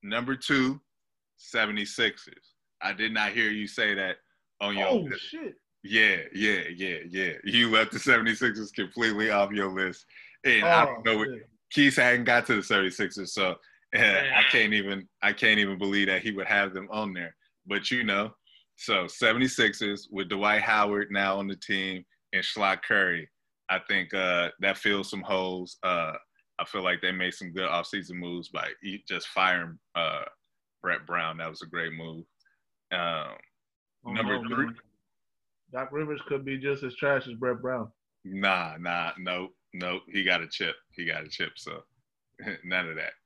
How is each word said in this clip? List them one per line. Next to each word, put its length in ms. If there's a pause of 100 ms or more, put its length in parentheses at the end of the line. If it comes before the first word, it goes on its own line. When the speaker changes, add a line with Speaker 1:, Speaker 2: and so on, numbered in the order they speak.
Speaker 1:
number 320
two, 460 (560)
seventy-sixers. 1160 (280)
I 100
did 200
not 200
hear 180
you 160
say 280
that 220 (440)
on 160
your 120
Speaker 2:
Oh, 100
Speaker 1:
list. 240
Speaker 2:
shit. 320 (280)
Speaker 1:
Yeah, 340 (180)
yeah, 260 (140)
yeah, 220 (120)
yeah. 240 (120)
You 260
left 220
the 60
seventy-sixers 760
completely 580
off 220
your 180
list. 360 (380)
And 200
I 180
Speaker 2:
Oh, 40
Speaker 1:
don't 180
know 140
what 100
Speaker 2:
shit. 200 (220)
Speaker 1:
Keith 260
hadn't 280
got 220
to 100
the 60
seventy-sixers, 720
so, 160
uh, 60 (380)
I 60
Speaker 2:
Man. 500
Speaker 1:
can't 220
even, 360 (140)
I 100
can't 280
even 180
believe 300
that 140
he 100
would 140
have 260
them 180
on 220
there. 240 (300)
But, 240
you 140
know, 280 (440)
so 300
seventy-sixers 1040
with 200
Dwight 320
Howard 480
now 280
on 100
the 80
team 480 (280)
and 100
Schlot 400
Curry, 460 (420)
I 80 (100)
think, 260
uh, 360 (100)
that 180
fills 320
some 120
holes. 600
Uh, 300 (460)
I 80
feel 160
like 180
they 120
made 220
some 160
good 180
offseason 440
moves 360
by 200 (160)
e-, 240
just 200
firing, 500 (160)
uh, 280 (600)
Brett 240
Brown. 320
That 120
was 120
a 40
great 260
move. 320 (680)
Um, 440 (720)
Speaker 2:
Oh, 60
Speaker 1:
number 260
Speaker 2:
no, 100
Speaker 1:
three. 180
Speaker 2:
man. 80 (960)
Doc 200
Rivers 360
could 160
be 140
just 260
as 100
trash 320
as 80
Brett 280
Brown. 280 (340)
Speaker 1:
Nah, 540
nah, 400
nope, 340 (200)
nope. 300 (100)
He 100
got 200
a 40
chip. 300 (180)
He 120
got 180
a 40
chip, 280
so 260 (560)
<laughs> 260
none 240
of 80
that. 160 (140)